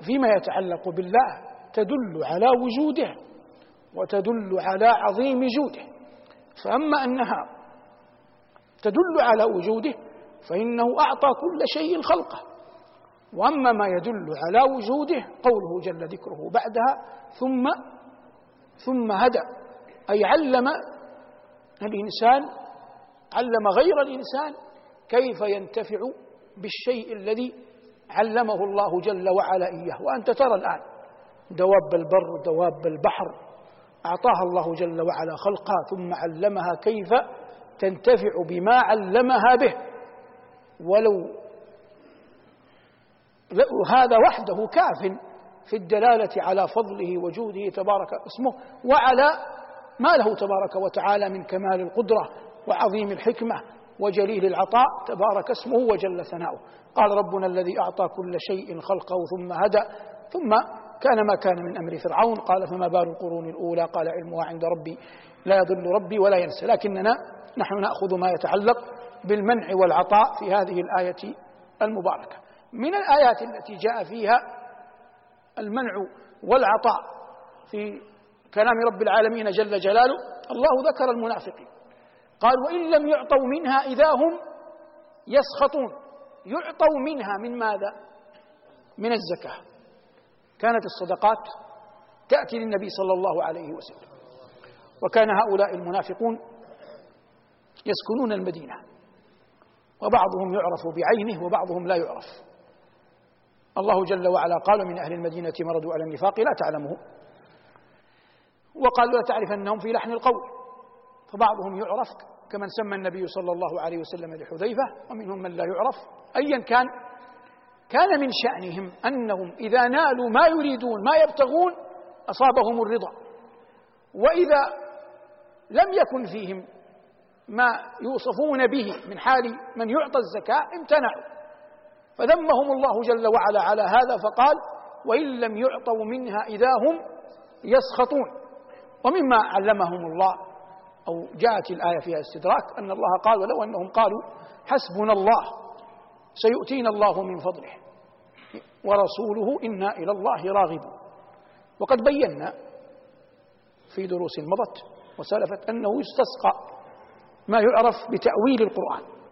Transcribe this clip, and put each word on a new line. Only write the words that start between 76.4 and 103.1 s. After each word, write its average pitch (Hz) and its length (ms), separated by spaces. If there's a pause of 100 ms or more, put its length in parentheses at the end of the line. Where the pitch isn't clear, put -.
والعطاء 220 580 (680)
في 208 300 (520)
كلام 220 200 (200)
رب 190 80
العالمين 220 480
جل 208 300
جلاله، 226 360 (360)
الله 262 420
ذكر 254 180
المنافقين، 226 560 (720)
قال: 247 160 (100)
"وإن 339 260
لم 302 160
يعطوا 277 380 (140)
منها 269 260
إذا 269 260
هم 320 280 (880)
يسخطون". 277 800 (400)
يعطوا 311 600
منها 226 360
من 240 180
ماذا؟ 202 320 (1080)
من 220 140
الزكاة. - 460 (1040)
كانت 226 260
الصدقات 190 520 (920)
تأتي 233 300
للنبي 208 300
صلى 190 240
الله 180 300
عليه 160 300
وسلم، - 360 (920)
وكان 220 260
هؤلاء 202 460
المنافقون 185 640 (1500)
يسكنون 220 460
المدينة، 185 420 (1300)
وبعضهم 190 520
يعرف 180 280 (140)
بعينه 190 500
وبعضهم 175 420
لا 185 80
يعرف. - 300 (1500)